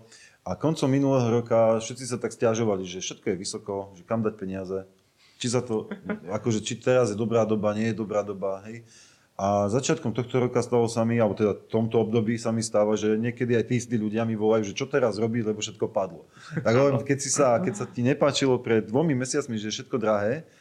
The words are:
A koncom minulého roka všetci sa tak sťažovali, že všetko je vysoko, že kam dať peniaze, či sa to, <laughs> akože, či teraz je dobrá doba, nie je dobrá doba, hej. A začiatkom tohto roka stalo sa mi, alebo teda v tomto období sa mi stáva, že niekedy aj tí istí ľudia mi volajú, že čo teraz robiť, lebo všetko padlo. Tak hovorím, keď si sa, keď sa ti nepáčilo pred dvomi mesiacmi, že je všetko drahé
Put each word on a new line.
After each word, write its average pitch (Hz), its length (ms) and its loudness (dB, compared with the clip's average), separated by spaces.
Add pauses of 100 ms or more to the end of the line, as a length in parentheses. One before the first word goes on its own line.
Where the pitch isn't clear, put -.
(400)
A - 140 -6
koncom 151 320 0
minulého 135 460 4
roka 113 460 4
všetci 123 260 -8
sa 120 100 -4
tak 113 160 -6
sťažovali, 110 540 0
že 90 160 -10
všetko - 280 -10
je 98 80 0
vysoko, 104 380 -8 (180)
že 87 100 -20
kam 113 200 -4
dať 107 140 0
peniaze, 95 500 -6 (500)
či - 120 -8
sa 120 100 0
to, 113 320 -4 (160)
<laughs> 104 260 -8
akože, 107 260 0
či 107 180 -6
teraz 127 340 2
je 101 60 -4
dobrá 113 260 0
doba, 104 300 0
nie 110 180 -2
je 98 60 -4
dobrá 104 260 -2
doba, 98 420 -6
hej. 117 220 -16 (480)
A 101 320 0
začiatkom 127 460 0
tohto 123 260 -2
roka 123 240 2
stalo 117 240 2
sa 113 160 -2
mi, 117 160 2
alebo 104 160 4
teda 101 220 2
v - 100 -20
tomto 113 320 0
období 110 400 2
sa 113 160 -2
mi 113 80 0
stáva, 107 320 2
že 107 240 2
niekedy 117 400 0
aj 107 80 2
tí 123 80 0
istí 120 240 -2
ľudia 107 240 -2
mi 113 160 -2
volajú, 110 240 4
že 98 140 -6
čo 135 100 -4
teraz 123 320 0
robiť, 110 320 0
lebo 104 80 -2
všetko 101 300 -6
padlo. 87 400 -4 (240)
Tak 151 180 -2
hovorím, 127 320 4
keď 135 160 0
si - 140 -6
sa, 127 260 4
keď 190 160 -2
sa 123 100 -6
ti 120 220 -4
nepáčilo 135 560 2
pred 113 240 2
dvomi 135 300 2
mesiacmi, 127 420 -4
že 104 80 -6
je 107 80 -4
všetko 135 240 -6
drahé 107 460 0 (160)